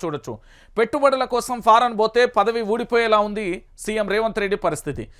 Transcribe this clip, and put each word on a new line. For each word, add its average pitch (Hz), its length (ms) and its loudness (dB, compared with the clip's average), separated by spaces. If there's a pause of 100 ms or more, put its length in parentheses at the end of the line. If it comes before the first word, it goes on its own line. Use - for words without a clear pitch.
చూడొచ్చు. 139 340 -8 (400)
పెట్టుబడుల 262 460 2
కోసం 247 360 -4
ఫారెన్ 233 380 4
పోతే 220 280 4
పదవి 226 360 0
ఊడిపోయేలా 226 560 0
ఉంది 208 460 -4 (140)
సీఎం 214 300 -4
రేవంత్ 208 300 -2
రెడ్డి 196 180 -2
పరిస్థితి. 147 640 -6